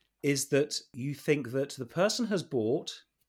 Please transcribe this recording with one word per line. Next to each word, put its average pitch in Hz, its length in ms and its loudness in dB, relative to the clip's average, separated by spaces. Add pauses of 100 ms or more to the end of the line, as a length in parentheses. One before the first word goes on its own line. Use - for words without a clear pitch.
(220)
is 143 280 0
that 147 300 2 (120)
you 135 200 -6
think 143 380 0
that 135 200 -2
the 127 160 -8
person 214 400 0
has 190 180 0
bought, 123 580 0 (260)